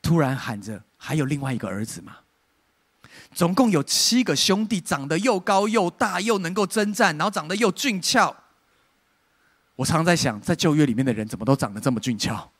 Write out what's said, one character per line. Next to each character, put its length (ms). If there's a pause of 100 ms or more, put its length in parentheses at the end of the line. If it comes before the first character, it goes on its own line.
突 180
然 160
喊 260
着 220 (140)
：“还 180
有 120
另 140
外 120
一 60
个 100
儿 160
子 160
吗？” 160 (1160)
总 200
共 160
有 120
七 420
个 100
兄 320
弟， 140
长 260
得 120
又 200
高 300
又 220
大， 300
又 180
能 160
够 120
征 280
战， 240
然 80
后 40
长 160
得 100
又 140
俊 300
俏。 340 (1400)
我 80
常 180
在 140
想， 240
在 160
旧 180
约 120
里 80
面 100
的 80
人 160
怎 100
么 60
都 100
长 200
得 60
这 120
么 80
俊 160
俏？ 440